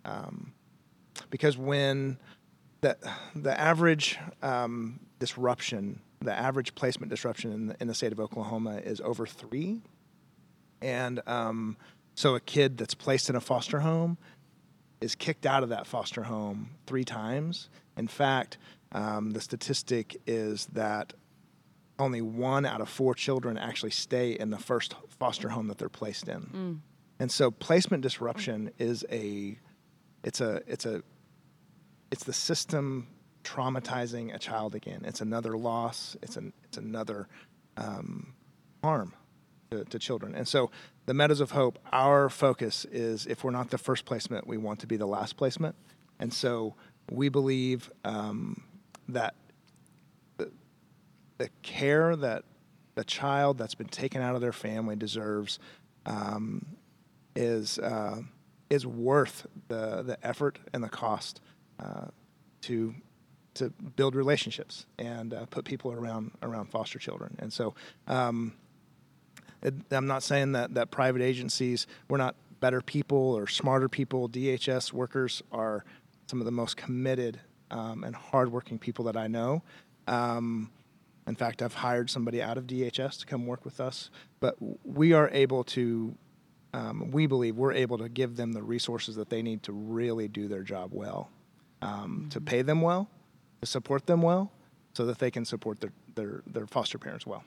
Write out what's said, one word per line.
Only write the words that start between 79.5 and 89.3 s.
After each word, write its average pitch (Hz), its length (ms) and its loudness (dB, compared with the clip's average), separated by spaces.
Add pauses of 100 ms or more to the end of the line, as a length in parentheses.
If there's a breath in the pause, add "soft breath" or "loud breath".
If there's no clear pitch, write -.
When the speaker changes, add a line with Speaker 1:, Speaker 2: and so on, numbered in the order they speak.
Speaker 1:
Um, 117 640 0 (560)
in - 80 -4
fact, 117 260 -2
I've 120 120 -2
hired 123 360 0
somebody 117 320 -2
out 113 160 -2
of 127 100 -8
D 127 160 -2
H 120 160 -2
S 135 180 -2
to - 80 -12
come 123 200 -4
work 120 200 -6
with - 140 -12
us, 127 300 -6 (300 loud breath)
but - 200 2
w-, 107 260 -6
we 160 280 8
are 151 180 10
able 131 340 4
to, 117 500 0 (580)
um, 113 380 -4
we 151 160 4
believe 123 300 2
we're 131 160 4
able 123 240 2
to 113 100 -4
give 120 300 -2
them 117 160 -2
the 107 100 -4
resources 113 540 -2
that 107 120 -4
they 113 120 0